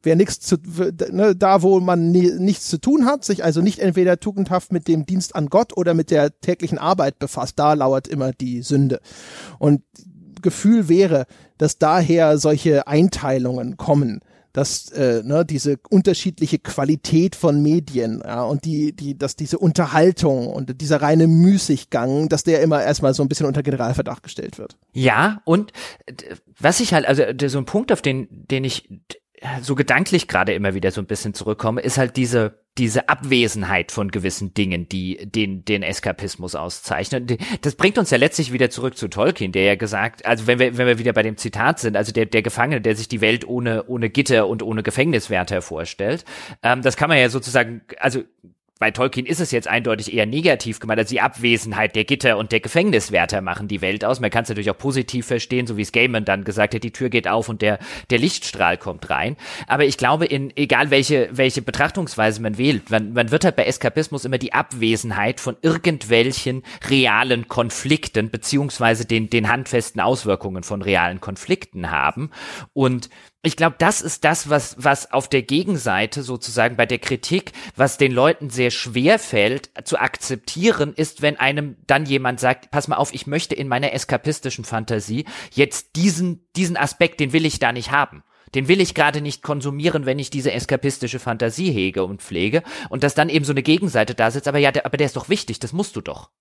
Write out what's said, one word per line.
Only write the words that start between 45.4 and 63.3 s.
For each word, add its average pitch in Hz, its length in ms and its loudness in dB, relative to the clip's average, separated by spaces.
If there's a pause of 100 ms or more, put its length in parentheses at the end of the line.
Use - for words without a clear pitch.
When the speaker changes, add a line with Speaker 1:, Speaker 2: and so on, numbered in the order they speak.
Speaker 2:
vorstellt, 98 640 -6 (380)
ähm, 123 200 2
das 127 140 2
kann 151 120 0
man 156 100 6
ja 127 100 6
sozusagen, 120 540 0 (160)
also 131 240 -6 (600)
bei 110 80 2
Tolkien 127 360 -4
ist 165 120 -4
es 175 140 -4
jetzt 117 160 -2
eindeutig 107 440 -2
eher 110 140 0
negativ 135 540 -2
gemeint, 110 180 -2
also 110 160 -2
die 113 60 0
Abwesenheit 113 760 0
der 110 80 0
Gitter 127 340 0
und 110 140 -4
der 113 80 2
Gefängniswärter 107 840 0
machen 92 280 -6
die 101 120 -4
Welt 101 240 -2
aus. 127 140 0
Man 120 140 -2
kann's 117 160 0
natürlich 104 240 -2
auch - 40 -6
positiv 135 480 -4
verstehen, 123 440 -2
so 110 80 -6
wie 104 60 -4
es - 100 -6
Gaiman 117 320 2
dann 98 180 0
gesagt 104 320 0
hat, 110 80 -6
die 113 80 -8
Tür 127 180 -4
geht 110 200 0
auf 110 200 0
und 110 140 -6
der, 104 160 2 (320)
der 120 80 2
Lichtstrahl 95 600 0
kommt - 300 -10
rein. 90 280 -2 (320)
Aber 143 160 4
ich 139 140 0
glaube, 151 260 2
in, 139 320 -4
egal 139 340 2
welche, 135 400 4
welche 131 320 0
Betrachtungsweise 123 800 -2
man 107 160 -4
wählt, 127 320 0
man, 107 220 0
man 120 180 0